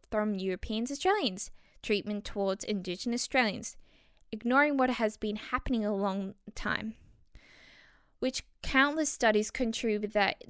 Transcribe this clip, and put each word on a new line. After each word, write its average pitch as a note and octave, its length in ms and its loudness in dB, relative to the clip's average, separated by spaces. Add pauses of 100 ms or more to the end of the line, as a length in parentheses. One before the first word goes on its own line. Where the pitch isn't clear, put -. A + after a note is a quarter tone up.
(100)
from G#3+ 240 0
Europeans, F#3+ 560 -2
Australians, C#4+ 600 2 (300)
treatment G#3 440 -2
towards G3 400 -2
Indigenous F#3+ 580 -4
Australians, A3 540 0 (560)
ignoring C4+ 440 2
what B3+ 140 4
has A3+ 260 0
been G#3+ 200 -4
happening B3 480 -2
a G#3 100 0
long G3 400 -2 (220)
time, - 380 -4 (1200)
which C4 240 -2 (220)
countless D4 440 4
studies G#3+ 440 2
contribute A3 600 -2
that G3+ 380 0